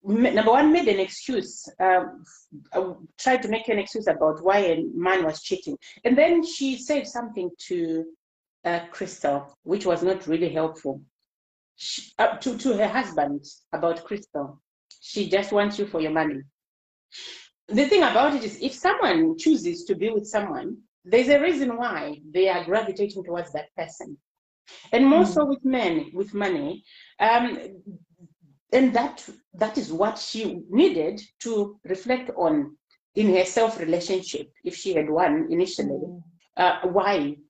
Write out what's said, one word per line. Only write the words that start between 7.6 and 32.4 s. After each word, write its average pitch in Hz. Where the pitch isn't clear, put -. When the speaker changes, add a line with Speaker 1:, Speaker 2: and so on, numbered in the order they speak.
Speaker 1:
to, 165
uh, 170
Crystal, 143
which 190
was 170
not 185
really 165
helpful. 156
She, -
uh, -
to, 240
to 240
her 202
husband 151
about 165
Crystal. 143
"She 196
just 196
wants 202
you 202
for 165
your 156
money." 151
The 247
thing 381
about 285
it 226
is, -
if -
someone 320
chooses 175
to -
be 214
with 208
someone, 175
there's 240
a 285
reason 277
why 156
they 185
are 175
gravitating 196
towards 175
that -
person. 151
And 247
more 320
so 302
Speaker 2:
Mm. 277
Speaker 1:
with 262
men, 190
with 202
money. 190
Um, 233
and 254
that, -
that 214
is 160
what 208
she 196
needed 214
to 208
reflect 247
on 151